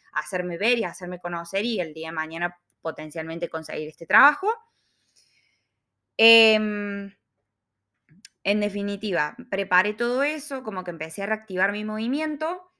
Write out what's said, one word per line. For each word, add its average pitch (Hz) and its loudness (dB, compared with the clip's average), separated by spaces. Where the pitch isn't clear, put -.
a 151 -4
hacerme 175 -4
ver 233 0
y 214 -2
a 170 -4
hacerme 180 -8
conocer 175 -4
y 226 0
el 160 -4
día 160 -8
de 160 -8
mañana 165 -4
potencialmente 160 -6
conseguir 156 -6
este 160 -14
trabajo. 285 4
Em, 214 6
en 208 2
definitiva, 202 -2
preparé 190 2
todo 240 0
eso, 285 -4
como 196 -6
que 180 -6
empecé 165 -8
a 196 -2
reactivar 202 0
mi 208 -6
movimiento. 294 -4